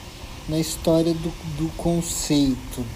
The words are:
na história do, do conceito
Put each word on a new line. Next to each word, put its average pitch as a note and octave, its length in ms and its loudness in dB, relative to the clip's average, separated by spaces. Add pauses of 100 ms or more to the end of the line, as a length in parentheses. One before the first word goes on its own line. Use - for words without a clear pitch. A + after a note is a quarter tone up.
(480)
na D#3 100 0
história E3 560 4
do, D#3+ 180 -4 (240)
do D#3+ 200 0
conceito C#3+ 1080 0 (120)